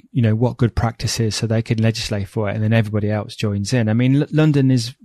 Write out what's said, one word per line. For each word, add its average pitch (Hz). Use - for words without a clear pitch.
you 127
know, 110
what 117
good 117
practice -
is 110
so 113
they 110
can 110
legislate 110
for 107
it, 101
and 110
then 107
everybody 104
else 107
joins 101
in. 120
I 107
mean, 131
L-, 147
London 147
is 123